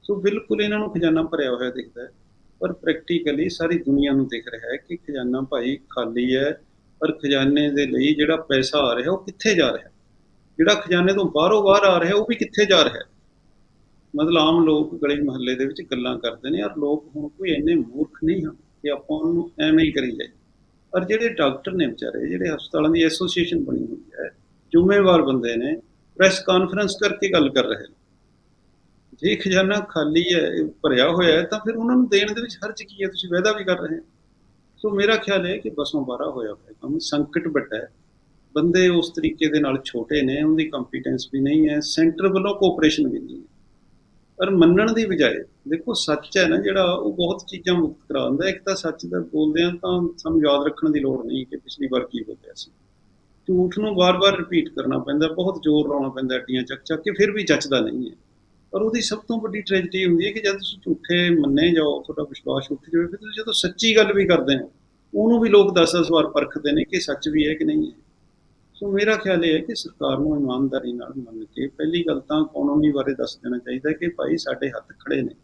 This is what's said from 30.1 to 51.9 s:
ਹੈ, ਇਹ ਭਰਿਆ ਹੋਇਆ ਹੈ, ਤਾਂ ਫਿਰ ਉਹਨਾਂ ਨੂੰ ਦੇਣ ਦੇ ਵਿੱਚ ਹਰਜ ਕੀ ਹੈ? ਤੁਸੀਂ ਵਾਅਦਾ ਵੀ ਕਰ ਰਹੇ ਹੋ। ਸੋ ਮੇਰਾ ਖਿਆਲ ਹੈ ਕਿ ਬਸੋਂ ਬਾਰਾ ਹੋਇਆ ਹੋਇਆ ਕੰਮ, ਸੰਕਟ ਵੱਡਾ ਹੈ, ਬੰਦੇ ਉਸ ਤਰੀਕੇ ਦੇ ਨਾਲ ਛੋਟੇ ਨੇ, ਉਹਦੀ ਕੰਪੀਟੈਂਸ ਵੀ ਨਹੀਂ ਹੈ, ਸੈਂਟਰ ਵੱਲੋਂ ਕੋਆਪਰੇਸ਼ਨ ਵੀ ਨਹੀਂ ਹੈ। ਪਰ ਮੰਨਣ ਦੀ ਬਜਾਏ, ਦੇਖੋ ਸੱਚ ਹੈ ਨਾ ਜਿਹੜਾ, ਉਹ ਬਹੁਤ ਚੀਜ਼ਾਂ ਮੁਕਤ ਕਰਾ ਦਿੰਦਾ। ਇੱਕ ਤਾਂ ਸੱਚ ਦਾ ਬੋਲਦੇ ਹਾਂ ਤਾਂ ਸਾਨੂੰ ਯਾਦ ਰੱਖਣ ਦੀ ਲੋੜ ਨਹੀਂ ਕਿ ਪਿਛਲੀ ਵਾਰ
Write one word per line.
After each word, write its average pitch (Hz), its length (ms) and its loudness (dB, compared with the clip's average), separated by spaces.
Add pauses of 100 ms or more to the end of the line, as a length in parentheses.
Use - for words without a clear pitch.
ਹੈ, 175 60 4
ਇਹ 156 260 0 (160)
ਭਰਿਆ 135 280 4
ਹੋਇਆ 170 300 4
ਹੈ, 175 60 0
ਤਾਂ 214 140 -6
ਫਿਰ 226 160 -4
ਉਹਨਾਂ 233 200 0
ਨੂੰ 254 120 6
ਦੇਣ 202 260 2
ਦੇ 233 80 -6
ਵਿੱਚ 240 240 -10
ਹਰਜ - 180 -10
ਕੀ 196 200 -10
ਹੈ? 190 40 -2
ਤੁਸੀਂ 185 220 -8
ਵਾਅਦਾ 180 220 2
ਵੀ 208 120 -4
ਕਰ 185 160 -2
ਰਹੇ - 180 -6
ਹੋ। 330 60 -12 (760)
ਸੋ 214 120 -4
ਮੇਰਾ 202 260 2
ਖਿਆਲ 196 300 0
ਹੈ 190 120 -4
ਕਿ 110 120 -8
ਬਸੋਂ 143 360 -4
ਬਾਰਾ 127 240 -6
ਹੋਇਆ 113 240 -8
ਹੋਇਆ - 280 -20
ਕੰਮ, 143 180 -4
ਸੰਕਟ 165 480 -4
ਵੱਡਾ 139 300 -4
ਹੈ, - 160 -12 (600)
ਬੰਦੇ 175 320 4
ਉਸ 170 220 2
ਤਰੀਕੇ 156 380 -2
ਦੇ 151 120 2
ਨਾਲ 135 260 0
ਛੋਟੇ 123 360 -4
ਨੇ, 135 220 0
ਉਹਦੀ 160 260 2
ਕੰਪੀਟੈਂਸ 131 640 -6
ਵੀ 135 60 -2
ਨਹੀਂ 151 300 4
ਹੈ, 147 100 0
ਸੈਂਟਰ 165 480 0
ਵੱਲੋਂ 190 280 0
ਕੋਆਪਰੇਸ਼ਨ 160 520 2
ਵੀ 120 120 -4
ਨਹੀਂ - 180 -12
ਹੈ। - 80 -18 (920)
ਪਰ 190 120 -2
ਮੰਨਣ 190 440 4
ਦੀ 226 120 0
ਬਜਾਏ, 147 380 0 (240)
ਦੇਖੋ 165 260 -4
ਸੱਚ - 440 -2
ਹੈ 175 100 4
ਨਾ 165 100 2
ਜਿਹੜਾ, 196 260 0
ਉਹ 180 300 0
ਬਹੁਤ 180 340 -2
ਚੀਜ਼ਾਂ 180 280 -2
ਮੁਕਤ 165 240 -2 (100)
ਕਰਾ 127 200 -2
ਦਿੰਦਾ। 156 200 0
ਇੱਕ 190 140 -8
ਤਾਂ 190 120 -2
ਸੱਚ 170 300 -8
ਦਾ 175 140 -4
ਬੋਲਦੇ 156 440 0
ਹਾਂ 180 80 0
ਤਾਂ 180 460 -2
ਸਾਨੂੰ 160 240 0
ਯਾਦ 143 240 4
ਰੱਖਣ 143 240 -2
ਦੀ 151 100 0
ਲੋੜ 131 260 -2
ਨਹੀਂ 127 200 -6
ਕਿ 139 120 -12
ਪਿਛਲੀ 135 300 -10
ਵਾਰ 127 160 0